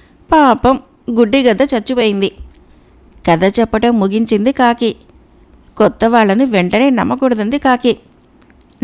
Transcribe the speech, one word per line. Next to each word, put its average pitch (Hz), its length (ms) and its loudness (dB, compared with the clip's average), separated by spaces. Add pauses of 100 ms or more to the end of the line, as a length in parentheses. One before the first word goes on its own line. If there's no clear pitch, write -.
(320)
పాపం 269 480 2 (320)
గుడ్డి 233 320 2
గద్ద 233 180 2
చచ్చిపోయింది. 226 720 -2 (1000)
కథ 180 300 0
చెప్పటం 226 400 0
ముగించింది 214 520 -2
కాకి. 240 440 -2 (840)
కొత్త - 280 0
వాళ్ళను 226 400 2
వెంటనే 208 440 0
నమ్మకూడదంది 240 680 -2
కాకి. 247 400 0 (840)